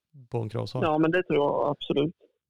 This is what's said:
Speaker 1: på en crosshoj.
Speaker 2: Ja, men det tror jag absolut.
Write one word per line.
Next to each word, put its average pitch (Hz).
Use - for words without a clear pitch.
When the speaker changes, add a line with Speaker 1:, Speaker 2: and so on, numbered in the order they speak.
Speaker 1:
på 120
en 110
crosshoj. 113
Speaker 2:
Ja, 156
men 160
det 180
tror 156
jag 139
absolut. 147